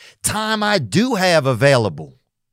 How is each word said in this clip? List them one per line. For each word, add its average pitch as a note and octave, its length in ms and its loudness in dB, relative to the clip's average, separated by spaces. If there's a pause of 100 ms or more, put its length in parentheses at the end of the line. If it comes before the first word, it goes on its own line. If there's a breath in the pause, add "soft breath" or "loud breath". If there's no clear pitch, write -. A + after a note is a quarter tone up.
(240 loud breath)
time G#3+ 400 -4
I G#3 160 0
do F3+ 340 0
have F3+ 320 2
available. G#2+ 720 0 (360)